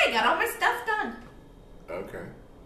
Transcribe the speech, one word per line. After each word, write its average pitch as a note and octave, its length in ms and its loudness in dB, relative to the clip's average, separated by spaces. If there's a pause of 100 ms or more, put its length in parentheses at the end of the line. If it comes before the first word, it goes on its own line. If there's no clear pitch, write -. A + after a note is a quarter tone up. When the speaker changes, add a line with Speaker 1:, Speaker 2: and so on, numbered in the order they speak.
Speaker 1:
I - 40 2
got A3+ 140 4
all - 120 4
my A4+ 100 2
stuff A#4 380 0
done. G#4+ 300 0 (760)
Speaker 2:
Okay. F2+ 340 -8 (420)